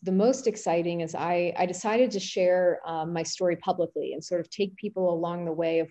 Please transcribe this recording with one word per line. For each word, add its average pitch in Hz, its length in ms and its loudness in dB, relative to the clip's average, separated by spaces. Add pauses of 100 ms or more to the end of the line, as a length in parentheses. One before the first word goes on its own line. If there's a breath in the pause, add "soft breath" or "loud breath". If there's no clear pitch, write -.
the 185 120 -2
most 226 340 4
exciting, 170 560 0
is 160 140 -6
I, 175 400 0
I 185 100 2
decided 220 460 2
to 196 80 -2
share, 180 680 2
um, 165 260 -4
my 165 120 -2
story 175 320 0
publicly 165 560 -2
and 147 120 -10
sort 175 160 -2
of 165 100 -10
take 196 260 -4
people 185 360 -2
along 170 320 -2
the 165 80 -2
way 165 280 2
of 160 100 -2